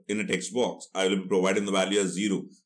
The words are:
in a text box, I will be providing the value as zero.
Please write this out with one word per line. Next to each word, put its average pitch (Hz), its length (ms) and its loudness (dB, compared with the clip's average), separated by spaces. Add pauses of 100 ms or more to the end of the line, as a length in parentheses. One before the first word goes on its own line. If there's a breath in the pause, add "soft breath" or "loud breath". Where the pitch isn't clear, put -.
in 104 120 -2
a 98 80 -4
text 95 260 -2
box, 117 400 -2
I 95 140 2
will 98 100 2
be 92 100 -6
providing 95 380 2
the 101 60 -2
value 95 280 2
as 95 100 2
zero. 92 340 -2 (220 loud breath)